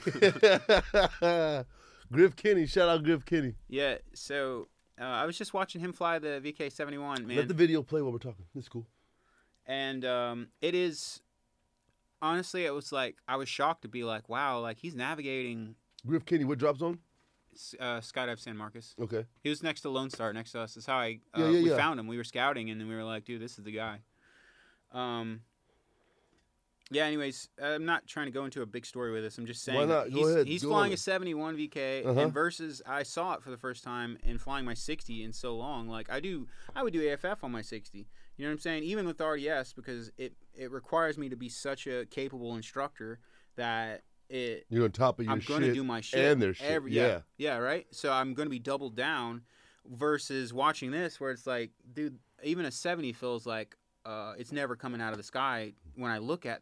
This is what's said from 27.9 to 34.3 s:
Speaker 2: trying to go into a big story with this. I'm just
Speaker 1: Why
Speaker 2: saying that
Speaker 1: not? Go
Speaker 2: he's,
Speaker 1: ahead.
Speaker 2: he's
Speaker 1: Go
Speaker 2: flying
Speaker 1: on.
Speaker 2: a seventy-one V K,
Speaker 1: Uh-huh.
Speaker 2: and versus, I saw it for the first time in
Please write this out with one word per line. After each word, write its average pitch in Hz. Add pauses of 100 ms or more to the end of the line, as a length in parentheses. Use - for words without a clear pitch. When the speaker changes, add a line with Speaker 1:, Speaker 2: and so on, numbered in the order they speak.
Speaker 2:
trying 147
to 135
go 135
into 135
a 113
big 117
story 123
with 110
this. 107
I'm 117
just 117
Speaker 1:
Why 131
Speaker 2:
saying 147
that 165
Speaker 1:
not? 131
Go 139
Speaker 2:
he's, 156
Speaker 1:
ahead. 160
Speaker 2:
he's 160
Speaker 1:
Go 143
Speaker 2:
flying 202
Speaker 1:
on. -
Speaker 2:
a -
seventy-one 160
V 151
K, 135
Speaker 1:
Uh-huh. 127
Speaker 2:
and 151
versus, 156
I 139
saw 170
it -
for 131
the 127
first 123
time 120
in 120